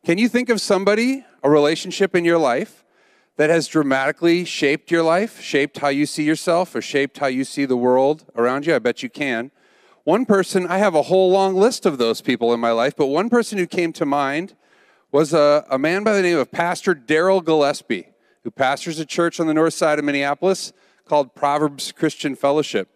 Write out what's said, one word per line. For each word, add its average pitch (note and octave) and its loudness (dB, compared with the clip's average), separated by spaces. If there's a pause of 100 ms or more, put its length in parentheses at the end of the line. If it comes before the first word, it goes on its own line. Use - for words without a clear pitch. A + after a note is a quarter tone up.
Can E3+ 0
you A3+ 0
think A#3+ -2
of A3+ -2
somebody, G#3+ 0 (180)
a C#3 2
relationship D#3+ 0
in F3 0
your E3+ 2
life, B2+ -2 (500)
that D3+ 2
has D#3+ 2
dramatically D3+ 0
shaped D3+ -2
your E3 2
life, F3+ 0
shaped - -2
how C#3+ 0
you C#3+ 0
see D3+ -6
yourself, E3+ 0
or A2+ -6
shaped C#3 -2
how C#3+ -2
you C3 -2
see C#3 -4
the B2+ 0
world B2+ 2 (140)
around B2+ 0
you? E3 0
I B2+ 2
bet A#2 -4
you B2 -8
can. C3 -6 (540)
One G#3 2
person, F#3+ 0
I F3 -2
have G3 2
a D3 4
whole F3+ 2
long F#3+ 2
list G#3 2
of D3+ 0
those A2+ 0
people A#2 0
in A#2 -2
my A#2 2
life, A#2+ 0
but D3 0
one E3 -2
person A3+ 0
who F3 -2
came E3+ -4
to E3 -4
mind C#3+ -4 (560)
was D3 2
a, D3 4
a C3+ 0
man E3+ -2
by A3 2
the G3+ 2
name F3 0
of C3 -2
Pastor F3 -2
Daryl E3 0
Gillespie, C#3+ 0 (360)
who A2+ -10
pastors C#3 -2
a D#3 -6
church E3+ -2
on E3 0
the D#3 0
north D#3 2
side D3+ 0
of D3 -4
Minneapolis C#3+ -2 (320)
called D3 0
Proverbs C#3+ -2
Christian D3 -4
Fellowship. C#3 -2